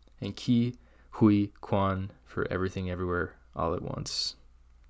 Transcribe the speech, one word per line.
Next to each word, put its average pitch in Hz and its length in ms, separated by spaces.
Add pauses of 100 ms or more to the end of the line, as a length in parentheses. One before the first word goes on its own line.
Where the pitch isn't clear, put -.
(220)
and 101 160
Ke 120 400 (380)
Huy 104 440
Quan 98 520 (120)
for - 260
Everything 92 400
Everywhere 87 460 (200)
All 82 180
at - 80
Once. - 540 (540)